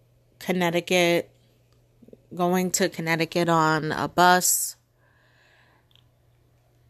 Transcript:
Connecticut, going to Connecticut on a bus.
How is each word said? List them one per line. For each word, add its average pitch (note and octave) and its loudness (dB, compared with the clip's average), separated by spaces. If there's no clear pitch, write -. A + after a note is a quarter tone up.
Connecticut, F3 0
going F3+ -2
to F#3+ 0
Connecticut E3 -2
on D#3 2
a - -4
bus. - 2